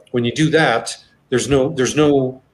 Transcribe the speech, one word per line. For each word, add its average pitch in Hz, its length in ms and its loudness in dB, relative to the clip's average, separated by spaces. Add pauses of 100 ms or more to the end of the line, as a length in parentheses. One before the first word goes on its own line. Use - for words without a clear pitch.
(120)
when 123 120 -2
you 120 80 -2
do 151 180 0
that, 139 460 0 (340)
there's 117 180 -2
no, 135 220 2
there's 123 260 -4
no 139 440 2 (140)